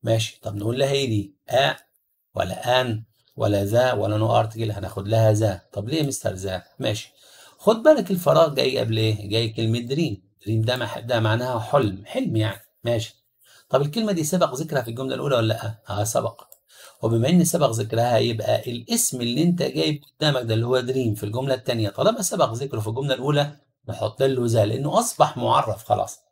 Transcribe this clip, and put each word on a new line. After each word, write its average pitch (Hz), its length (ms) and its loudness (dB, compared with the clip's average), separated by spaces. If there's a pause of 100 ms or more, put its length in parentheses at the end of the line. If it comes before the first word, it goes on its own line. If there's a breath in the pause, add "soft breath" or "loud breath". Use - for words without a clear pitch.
ماشي. 113 400 0
طب 98 120 -8
نقول 113 240 -4
لها 139 120 2
إيه 139 160 0
دي؟ 104 280 -2 (140)
آ 135 240 2 (640)
ولا 104 460 0
آن 110 220 -2 (340)
ولا 104 260 2
ذا 120 300 2
ولا 104 240 0
no 113 280 2
article؟ 110 320 -6
هناخد 98 300 -8
لها 110 240 6
ذا. 104 300 0 (120)
طب 104 160 -8
ليه 156 80 -2
يا 151 100 0
مستر 110 260 -4
ذا؟ 92 300 -6 (160)
ماشي، 113 340 -6 (440 loud breath)
خد 226 260 2
بالك 269 280 6
الفراغ 156 420 4
جاي 127 260 0
قبل 113 180 0
إيه؟ 107 320 0
جاي 113 200 -2
كلمة 113 300 -2
دريم، 135 420 -4 (240)
دريم 110 160 0
ده 123 140 0
مح-، 117 240 -6
ده 117 200 0
معناها 117 400 0
حلم، 107 460 0
حلم 220 300 -4
يعني. 110 260 -2 (220)
ماشي، 117 320 -2 (540 soft breath)
طب 135 120 2
الكلمة 208 300 -2
دي 165 120 -2
سبق 175 320 0
ذكرها 151 260 -4
في 117 60 -8
الجملة 127 280 -6
الأولى 135 200 0
ولا 113 120 2
لأ؟ 107 280 -4 (140)
آه 101 140 -2
سبق، - 380 -4 (600 loud breath)
وبما 117 280 2
إن 175 160 6
سبق 160 240 2
ذكرها 113 480 0
يبقى 113 540 0
الاسم 123 500 -4
اللي 120 220 0
أنت 175 180 2
جايب 147 420 -2
قدامك 143 380 -2
ده 113 120 -2
اللي 113 120 2
هو 127 140 2
دريم 123 360 0
في - 80 -8
الجملة 127 300 -2
التانية، 117 360 -2
طالما 214 320 0
سبق 165 320 0
ذكره 127 260 -6
في 107 80 -4
الجملة 131 260 -2
الأولى 143 420 0 (340)
نحط 107 340 -4
له 127 220 2
ذا، 113 200 4
لأنه 143 340 0
أصبح - 380 0
معرف 117 460 0
خلاص - 360 -2 (120)